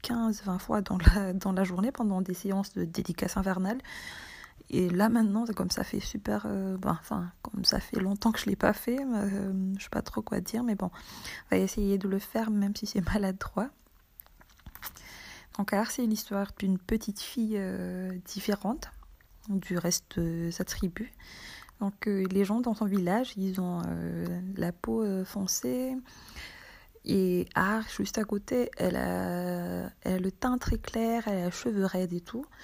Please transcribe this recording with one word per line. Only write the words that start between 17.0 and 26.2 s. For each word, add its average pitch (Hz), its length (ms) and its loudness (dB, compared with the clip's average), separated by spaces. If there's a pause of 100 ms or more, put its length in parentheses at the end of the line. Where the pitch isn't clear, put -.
fille, 220 380 -2
euh, 185 640 -4
différente 208 640 -2 (600)
du 185 260 0
reste - 420 -2
de 170 320 0
sa 180 140 -2
tribu. - 480 -4 (720)
Donc, 202 240 -4
euh, 196 240 2
les 196 140 4
gens 214 160 2
dans 233 140 2
son 220 100 0
village, 196 520 2
ils 190 240 0
ont, 180 280 0
euh, 170 520 -2 (160)
la 175 140 0
peau, 226 320 0
euh, 190 220 0
foncée. 254 720 -2 (1080)